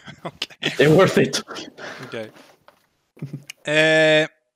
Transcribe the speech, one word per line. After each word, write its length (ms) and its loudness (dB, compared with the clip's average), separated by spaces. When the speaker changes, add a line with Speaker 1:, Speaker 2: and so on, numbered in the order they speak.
Speaker 1:
Okej. 560 -10
Speaker 2:
Det 60 4
är 120 6
worth 220 4
it. 240 0
Speaker 1:
Okej. 240 -12
Eh, 580 2